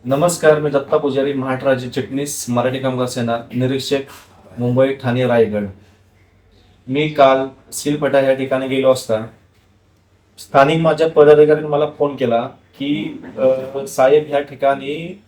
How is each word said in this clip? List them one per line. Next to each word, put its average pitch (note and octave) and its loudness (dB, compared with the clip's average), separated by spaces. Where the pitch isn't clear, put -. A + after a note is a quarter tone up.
नमस्कार, D3+ 2
मी D3 -2
दत्ता C#3 -2
पुजारी, C#3 0
महाराष्ट्र C3 -4
राज्य B2+ 0
चिटणीस, C3+ -8
मराठी B2 -2
कामगार B2+ -4
सेना, A#2 -4
निरीक्षक, C3 -2
मुंबई, B2 2
ठाणे, B2+ -2
रायगड. G#2 2
मी D3 -2
काल C3+ 4
सिलपटा D3 -2
या C3+ 2
ठिकाणी C3 -4
गेलो C3 2
असता A2+ -2
स्थानिक D3+ 2
माझ्या D#3+ 2
पदाधिकाऱ्यांनी D3+ 6
मला D3 0
फोन C#3+ -2
केला A#2+ 0
की, D3 -6
अ, C3 2
साहेब, C#3+ 2
ह्या D3 -2
ठिकाणी C#3+ -6